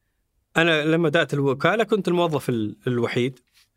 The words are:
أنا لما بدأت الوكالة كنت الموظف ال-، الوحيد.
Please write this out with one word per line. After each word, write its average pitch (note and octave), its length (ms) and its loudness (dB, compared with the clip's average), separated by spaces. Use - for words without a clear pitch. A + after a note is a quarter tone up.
أنا D#3+ 280 2
لما D#3+ 240 2
بدأت D3 260 0
الوكالة C#3+ 500 0
كنت G3+ 240 -2
الموظف F3 400 0
ال-، A2 280 -4
الوحيد. B2 540 -2